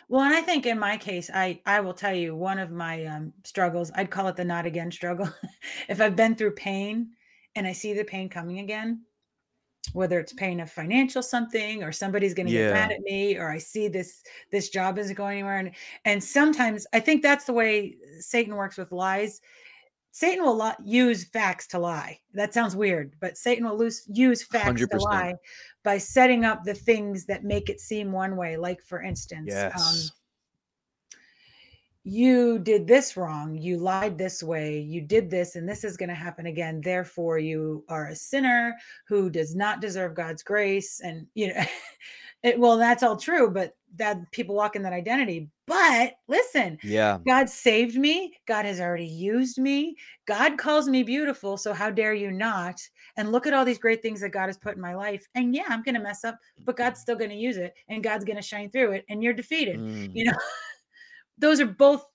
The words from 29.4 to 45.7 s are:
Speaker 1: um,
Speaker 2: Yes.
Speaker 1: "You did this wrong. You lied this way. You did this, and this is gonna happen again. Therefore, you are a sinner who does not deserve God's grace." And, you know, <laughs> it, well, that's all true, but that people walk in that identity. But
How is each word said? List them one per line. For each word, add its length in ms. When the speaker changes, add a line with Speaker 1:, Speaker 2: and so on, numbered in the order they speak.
Speaker 1:
um, 220
Speaker 2:
Yes. 360
Speaker 1:
"You 540
did 260
this 300
wrong. 420
You 200
lied 400
this 260
way. 360
You 220
did 280
this, 260
and 120
this 180
is 100
gonna 180
happen 340
again. 340
Therefore, 580
you 480
are 200
a 80
sinner 640
who 220
does 260
not 240
deserve 340
God's 300
grace." 560
And, 340
you 200
know, 100
<laughs> 400
it, 160
well, 180
that's 260
all 120
true, 360
but 260
that 360
people 240
walk 200
in 80
that 80
identity. 560
But 500